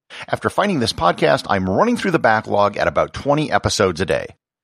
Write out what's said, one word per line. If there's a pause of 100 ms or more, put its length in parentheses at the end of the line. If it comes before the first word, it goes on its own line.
(280)
After
finding
this
podcast,
I'm
running
through
the
backlog
at
about
twenty
episodes
a
day. (280)